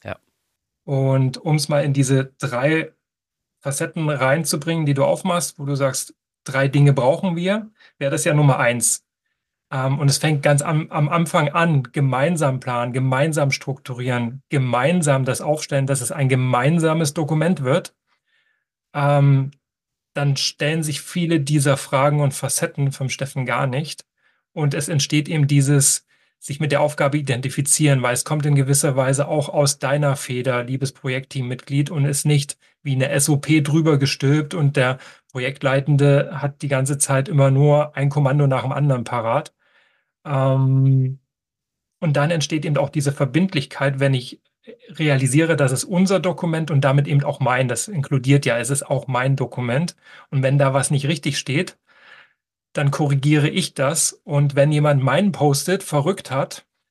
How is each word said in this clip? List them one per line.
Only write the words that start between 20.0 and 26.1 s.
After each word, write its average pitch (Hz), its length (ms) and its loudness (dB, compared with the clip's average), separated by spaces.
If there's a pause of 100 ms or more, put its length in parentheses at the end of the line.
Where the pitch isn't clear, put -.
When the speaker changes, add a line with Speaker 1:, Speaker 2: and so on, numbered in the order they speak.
Speaker 2:
dann 143 240 0
stellen 160 460 -2
sich 151 180 -6
viele 170 380 -2
dieser 143 380 2
Fragen 147 440 0
und 139 120 0
Facetten 139 580 -4
vom 135 180 -6
Steffen 135 360 -8
gar 127 220 -2
nicht. 139 380 -6 (460)
Und 147 240 -2
es 147 120 -6
entsteht 151 420 0
eben 151 180 0
dieses, 139 580 2 (320)